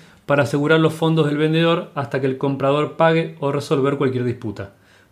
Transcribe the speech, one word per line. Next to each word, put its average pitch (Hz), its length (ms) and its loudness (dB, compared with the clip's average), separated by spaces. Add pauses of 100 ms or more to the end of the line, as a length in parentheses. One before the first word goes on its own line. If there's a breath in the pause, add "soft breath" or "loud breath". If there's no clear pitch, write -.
(260 loud breath)
para 143 180 2
asegurar 151 360 2
los 160 140 2
fondos 160 340 0
del 143 100 -2
vendedor 165 580 0
hasta 139 260 -4
que 135 60 0
el 131 100 -2
comprador 139 580 0
pague 165 460 2
o 139 100 -2
resolver 139 460 0
cualquier 127 260 -2
disputa. 110 500 -6 (380 soft breath)